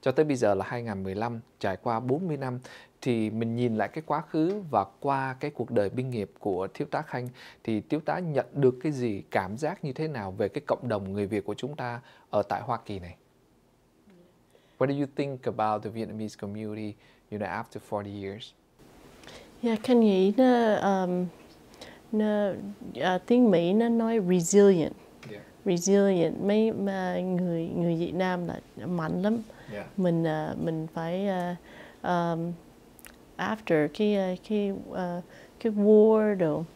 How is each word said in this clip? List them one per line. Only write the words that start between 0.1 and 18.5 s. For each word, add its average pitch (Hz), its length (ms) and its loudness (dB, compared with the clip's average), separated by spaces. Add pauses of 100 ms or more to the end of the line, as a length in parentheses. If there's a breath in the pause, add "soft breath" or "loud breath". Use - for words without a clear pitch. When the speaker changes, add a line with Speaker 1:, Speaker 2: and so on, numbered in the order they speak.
Speaker 1:
tới 156 140 4
bây 147 100 0
giờ 113 200 4
là 95 120 -2
hai 120 160 -6
nghìn 101 200 -6
mười 95 120 -4
lăm, 113 240 -4 (200)
trải 95 180 -2
qua 113 220 -2
bốn 131 280 -2
mươi 151 100 -4
năm, 127 220 -6 (420 loud breath)
thì 113 280 0
mình 113 260 -2
nhìn 120 220 2
lại 101 100 0
cái 156 180 -10
quá 151 160 -2
khứ 170 400 -2 (100)
và 101 140 2 (140)
qua 135 400 -2
cái 147 120 -6
cuộc 127 200 -8
đời 104 180 2
binh 127 200 -6
nghiệp 110 300 -6
của 95 340 -2
Thiếu 143 180 -6
tá 143 100 -2
Khanh, 127 260 -8 (360 loud breath)
thì 110 180 -2
Thiếu 151 240 -2
tá 151 140 -2
nhận 156 340 -2
được 127 300 4
cái 160 80 -2
gì, 120 400 -4
cảm 101 260 -2
giác 156 260 -6
như 147 100 -6
thế 156 140 -6
nào 110 240 -8
về 101 180 -2
cái - 180 -6
cộng 123 200 -4
đồng 98 260 -4
người 101 140 -2
Việt 101 180 -2
của 104 80 -6
chúng 139 220 -8
ta 123 260 -8 (280 soft breath)
ở 104 140 0
tại 98 180 -4
Hoa 117 240 -4
Kỳ 101 140 -10
này? 87 160 -16 (1600 soft breath)
What 131 80 2
do 139 120 0
you 143 60 0 (100)
think 139 280 -6
about 107 400 -2
the 107 60 -6
Vietnamese 107 520 -8
community, 107 520 -8 (380 soft breath)
you 107 80 -8
know, 101 240 -6
after 104 160 -14 (100)
forty 101 340 -6
years? 98 280 -10 (1120 loud breath)